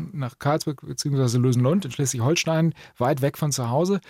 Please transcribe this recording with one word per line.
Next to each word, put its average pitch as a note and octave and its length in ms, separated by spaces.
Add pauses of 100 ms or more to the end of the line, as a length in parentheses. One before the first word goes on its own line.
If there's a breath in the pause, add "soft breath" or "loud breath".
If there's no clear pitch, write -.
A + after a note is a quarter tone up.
(120)
nach C3+ 260
Karlsruhe D3+ 360
beziehungsweise B2+ 640
Lösenlund B2+ 480
in C3 40
Schleswig-Holstein, D#3+ 840 (240 loud breath)
weit C3 240
weg C#3 160
von D3+ 140
zu A#2+ 180
Hause. F3+ 400